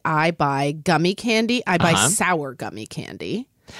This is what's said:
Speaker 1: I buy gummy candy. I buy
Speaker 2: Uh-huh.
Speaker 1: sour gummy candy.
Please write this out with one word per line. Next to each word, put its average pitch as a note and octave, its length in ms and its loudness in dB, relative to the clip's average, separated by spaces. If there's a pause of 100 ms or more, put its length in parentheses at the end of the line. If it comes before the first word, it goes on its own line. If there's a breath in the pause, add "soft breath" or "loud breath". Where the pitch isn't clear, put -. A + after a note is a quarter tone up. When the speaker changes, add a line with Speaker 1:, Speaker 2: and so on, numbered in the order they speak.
Speaker 1:
I D#3+ 260 2
buy C#3+ 400 0
gummy E3 440 2
candy. A#3 520 0
I F3+ 100 2
buy E3+ 160 4
Speaker 2:
Uh-huh. A2 160 4
Speaker 1:
sour E3 440 0
gummy G#2+ 320 -10
candy. B2 600 -8 (320 loud breath)